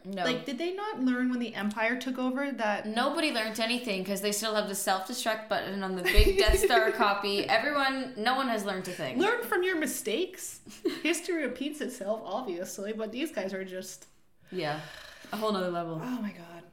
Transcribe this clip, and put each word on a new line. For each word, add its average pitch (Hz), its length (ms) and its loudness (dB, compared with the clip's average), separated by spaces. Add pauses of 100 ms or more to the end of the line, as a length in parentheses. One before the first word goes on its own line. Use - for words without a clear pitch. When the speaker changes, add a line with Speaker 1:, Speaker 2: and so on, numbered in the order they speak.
Speaker 1:
No. 185 180 -4
Speaker 2:
Like, 247 240 0
did 285 120 -4
they 349 160 -2
not 415 280 -4
learn 254 260 4
when 247 120 0
the 226 160 -4
Empire 220 420 0
took 254 180 -4
over 254 360 0
that 208 340 -2
Speaker 1:
Nobody 285 460 2
learned 220 260 -2
anything 226 460 0
'cause 190 160 -2
they 208 100 2
still 214 240 0
have 208 140 2
the 196 80 -4
self-destruct 220 720 0
button 196 340 0
on 190 140 -2
the 180 80 -2
big 392 340 6
Death 370 220 8
Star 233 320 6
Speaker 2:
<laughs> - 120 2
Speaker 1:
copy. 202 440 2
Everyone, 269 680 2
no 240 200 2
one 269 100 2
has 214 180 0
learned 185 220 -2
a 185 60 -4
thing. 170 260 -4
Speaker 2:
Learn 466 240 4
from 359 220 2
your 370 120 2
mistakes. - 840 -2 (200)
Speaker 1:
<laughs> - 220 -2
Speaker 2:
History 330 400 0
repeats 277 380 -4
itself, 220 440 -4
obviously, 202 680 -6
but 220 180 -6
these 277 220 -4
guys 196 200 -4
are 190 120 -4
just 185 420 -10 (460)
Speaker 1:
Yeah. 156 260 -2 (540)
A 208 40 -4
whole 220 140 0
nother 185 220 0
level. 165 280 -4
Speaker 2:
Oh 247 220 -4
my 208 80 -4
God. 170 320 -14 (100)